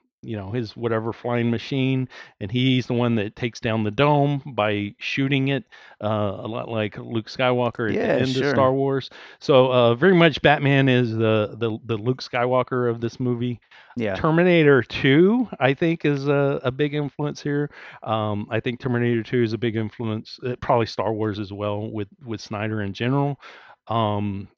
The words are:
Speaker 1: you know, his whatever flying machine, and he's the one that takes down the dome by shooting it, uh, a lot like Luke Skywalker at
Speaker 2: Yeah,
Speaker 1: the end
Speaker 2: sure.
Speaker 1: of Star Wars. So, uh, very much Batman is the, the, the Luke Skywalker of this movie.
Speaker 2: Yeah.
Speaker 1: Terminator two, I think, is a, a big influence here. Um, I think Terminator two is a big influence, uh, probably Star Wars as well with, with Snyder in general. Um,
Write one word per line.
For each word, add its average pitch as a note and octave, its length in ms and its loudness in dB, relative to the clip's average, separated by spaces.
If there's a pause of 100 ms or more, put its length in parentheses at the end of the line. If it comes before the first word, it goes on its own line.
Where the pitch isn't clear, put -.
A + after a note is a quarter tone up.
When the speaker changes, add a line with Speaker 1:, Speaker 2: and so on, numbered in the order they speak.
(220)
Speaker 1:
you A#2+ 140 -10
know, G2 160 -10
his A2+ 240 -6
whatever A2+ 380 -4
flying A#2+ 360 -2
machine, C3 600 -2 (320)
and G2 100 -8
he's B2+ 360 2
the C3 60 -2
one A#2+ 220 2
that G#2+ 220 -2
takes A#2+ 240 -6
down A2 240 0
the G#2 60 -2
dome C#3+ 540 2
by G#2 520 -2
shooting C3+ 500 -2
it, C#3 160 -2 (400)
uh, G#2+ 40 -2 (320)
a A#2+ 80 -10
lot A#2 200 -8
like G#2+ 300 -4
Luke A#2+ 300 -6
Skywalker B2 640 -2
at G2+ 60 0
Speaker 2:
Yeah, G#3+ 200 0
Speaker 1:
the B2+ 80 2
end C3 60 -2
Speaker 2:
sure. C3 180 -2
Speaker 1:
of - 20 0
Star C3 240 2
Wars. C3+ 360 -2 (300)
So, C3 320 6
uh, A#2+ 240 6
very F3 180 4
much E3+ 280 6
Batman C#3 480 4
is B2 260 4
the, A2 420 2
the, A2 280 -4
the A2+ 120 -4
Luke B2 240 -4
Skywalker B2 680 -2
of A#2 100 -2
this A#2 180 -6
movie. B2 440 -4 (340)
Speaker 2:
Yeah. G#2+ 200 -2
Speaker 1:
Terminator D#3+ 680 4
two, F#3 640 2 (100)
I C3+ 160 2
think, E3 300 -2
is C#3+ 240 -2
a, C#3+ 380 0
a B2+ 60 -2
big D3 240 -2
influence D3 460 -6
here. D3 280 -2 (340)
Um, G#2+ 480 -2
I A2 80 0
think A#2+ 220 -4
Terminator A#2+ 420 0
two B2 200 0
is A2 100 0
a A#2 40 -2
big A2 200 -2
influence, A2 680 -6
uh, B2 140 -6
probably A#2+ 280 2
Star G#2+ 260 -4
Wars G#2+ 260 -4
as G2+ 140 -10
well G#2 360 -6
with, G#2+ 200 -8 (160)
with A2 160 -8
Snyder A2 400 -6
in G2 100 -4
general. C#3 480 -2 (480)
Um, G#2 720 -2